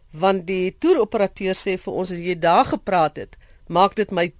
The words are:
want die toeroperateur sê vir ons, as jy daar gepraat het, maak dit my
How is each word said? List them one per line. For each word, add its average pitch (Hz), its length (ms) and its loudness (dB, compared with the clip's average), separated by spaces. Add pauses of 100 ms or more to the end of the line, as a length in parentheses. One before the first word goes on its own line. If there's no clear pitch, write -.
(100)
want 185 360 0
die 185 320 -2
toeroperateur 202 760 0
sê 185 240 -4
vir - 160 -10
ons, 185 160 -4
as 175 80 -8
jy 170 200 -4
daar 175 260 4
gepraat 185 520 -2
het, - 200 -16 (300)
maak 180 280 2
dit 208 160 -4
my 175 300 -2